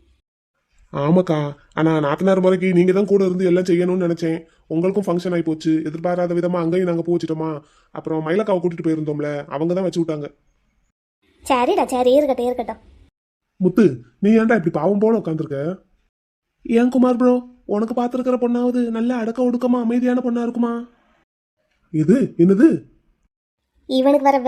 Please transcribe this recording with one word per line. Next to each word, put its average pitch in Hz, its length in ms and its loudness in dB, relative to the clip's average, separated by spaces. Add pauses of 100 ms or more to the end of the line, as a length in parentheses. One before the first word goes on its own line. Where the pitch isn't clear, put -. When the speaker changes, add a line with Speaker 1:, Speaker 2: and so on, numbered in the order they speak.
(920)
Speaker 1:
ஆமாக்கா, 160 460 0 (400)
ஆனா 160 140 2 (120)
நாத்தனார் 185 400 0
முறைக்கு 185 280 2
நீங்க 180 200 4
தான் 196 180 0
கூட 196 140 4
இருந்து 185 240 0
எல்லாம் 180 220 2
செய்யணும்னு 180 360 0
நினைச்சேன். 165 320 -2 (360)
உங்களுக்கும் 190 320 -2
ஃபங்க்ஷன் 175 280 -2
ஆயி 165 120 -2
போச்சு. 160 260 -2 (160)
எதிர்பாராத 175 460 -4
விதமா 175 280 -2
அங்கேயும் 180 280 0
நாங்க 165 120 -2
பூ 175 120 -2
வச்சிட்டோமா, 160 360 -4 (440)
அப்புறம் 156 320 -6
மயிலக்காவை 196 340 0
கூட்டிட்டு 170 260 -4
போயிருந்தோம்ல, 151 440 -4 (160)
அவங்க 165 280 -4
தான் 190 120 -2
வச்சு 170 140 -4
விட்டாங்க. 151 280 -4 (1160)
Speaker 2:
சரிடா, 277 400 2
சரி, 247 320 2
இருக்கட்டும், 254 300 0
இருக்கட்டும். 233 320 -8 (800)
Speaker 1:
முத்து, 180 260 4 (360)
நீ 202 80 4
ஏன்டா 226 280 4
இப்படி 165 200 -2
பாவம் 196 260 0
போல 220 180 2
உட்காந்துருக்க? 156 380 -6 (1040)
ஏன் 247 300 2
குமார் 247 280 2
ப்ரோ, 247 120 4 (320)
உனக்கு 220 280 -2
பாத்துருக்கிற 247 480 -2
பொண்ணாவது 240 400 0 (160)
நல்ல 233 180 -2
அடக்க 233 320 -2
ஒடுக்கமா 247 380 0
அமைதியான 247 340 0
பொண்ணா 240 260 -4
இருக்குமா? 233 280 -2 (1300)
இது 175 140 4 (280)
என்னது? 196 240 6 (1200)
Speaker 2:
இவனுக்கு 269 400 2
வேற 277 200 4